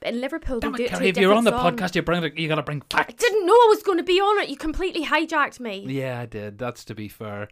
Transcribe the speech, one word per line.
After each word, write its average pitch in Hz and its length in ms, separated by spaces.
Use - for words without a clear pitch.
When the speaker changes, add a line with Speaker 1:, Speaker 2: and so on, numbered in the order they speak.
Speaker 1:
But - 140
in 233 80
Liverpool, 277 380
Speaker 2:
Damn 285 120
Speaker 1:
they 254 40
Speaker 2:
it, - 20
Speaker 1:
do 240 60
it 233 40
to - 60
Speaker 2:
Kerry, 185 120
Speaker 1:
a - 40
Speaker 2:
if 175 80
you're 196 160
on 233 100
Speaker 1:
different 240 320
Speaker 2:
the 208 80
Speaker 1:
song. 175 60
Speaker 2:
podcast, - 40
you 170 80
bring 170 220
it, 151 140
you 160 100
gotta 156 140
bring 147 200
Speaker 1:
I - 100
Speaker 2:
facts. - 180
Speaker 1:
didn't 427 240
know 370 60
I 480 160
was 415 140
gonna 339 200
be 359 160
on 403 240
it. 262 60
You 277 80
completely 320 480
hijacked 302 560
me. 202 260
Speaker 2:
Yeah, 131 340
I 120 60
did. 104 300
That's 120 300
to 117 80
be 107 140
fair. 104 440